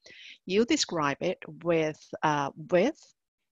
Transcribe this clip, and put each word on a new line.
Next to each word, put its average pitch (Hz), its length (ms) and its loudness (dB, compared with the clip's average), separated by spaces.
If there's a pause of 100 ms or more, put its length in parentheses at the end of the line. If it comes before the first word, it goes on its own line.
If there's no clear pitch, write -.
(460)
You 202 200 2
describe 160 560 -2
it 175 180 -4 (240)
with, 160 360 0 (220)
uh, 147 340 0
width 180 600 0 (400)